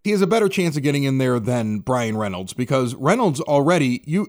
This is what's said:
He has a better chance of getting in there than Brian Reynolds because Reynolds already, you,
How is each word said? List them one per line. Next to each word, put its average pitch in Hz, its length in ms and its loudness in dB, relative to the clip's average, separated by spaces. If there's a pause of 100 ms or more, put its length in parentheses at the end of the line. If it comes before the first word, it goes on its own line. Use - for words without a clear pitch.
He 202 80 0
has 202 100 2
a 196 60 4
better 208 220 2
chance 170 260 0
of 147 60 -2
getting 143 220 0
in 135 160 0
there 127 200 2
than 110 400 -2
Brian 117 380 -2
Reynolds 95 360 -6
because 127 420 -2
Reynolds 170 460 0
already, 143 640 2
you, 175 240 -2